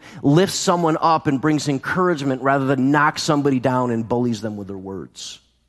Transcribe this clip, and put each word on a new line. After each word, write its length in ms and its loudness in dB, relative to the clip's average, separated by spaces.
lifts 340 4
someone 440 2
up 260 2
and 160 0
brings 260 0
encouragement 760 -2
rather 220 2
than 260 2
knock 260 2
somebody 420 0
down 320 0
and 160 -4
bullies 340 -2
them 160 -8
with 100 -12
their 100 -12
words. 600 -14